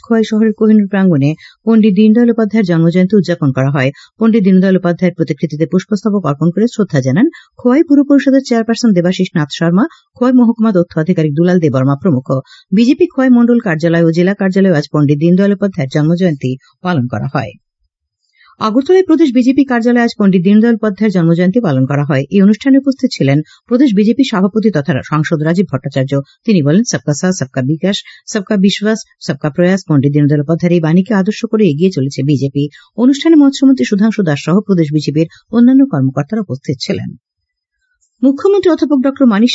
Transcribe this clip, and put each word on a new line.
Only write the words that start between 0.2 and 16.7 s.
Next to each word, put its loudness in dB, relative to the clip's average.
শহরের 0
কোহিনুর 2
প্রাঙ্গণে 0
পণ্ডিত 2
দীনদয়াল 4
উপাধ্যায়ের 0
জন্মজয়ন্তী 2
উদযাপন 0
করা -2
হয়। -2
পণ্ডিত 2
দীনদয়াল 2
উপাধ্যায়ের -2
প্রতিকৃতিতে -4
পুষ্পস্তবক -4
অর্পণ -2
করে 0
শ্রদ্ধা -2
জানান 0
খোয়াই 0
পুর 2
পরিষদের 2
চেয়ারপারসন -2
দেবাশিস 0
নাথ -2
শর্মা, 0
খোয়াই -2
মহকুমা 2
তথ্য -2
আধিকারিক -2
দুলাল 2
দেববর্মা 0
প্রমুখ। -2
বিজেপি 2
খোয়াই 0
মণ্ডল 4
কার্যালয় 0
ও 2
জেলা 0
কার্যালয়ে 0
আজ -2
পণ্ডিত 0
দীনদয়াল 2
উপাধ্যায়ের -6
জন্মজয়ন্তী -2